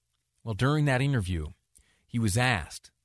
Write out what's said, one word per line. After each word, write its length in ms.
Well, 120
during 300
that 180
interview, 460
he 100
was 180
asked, 540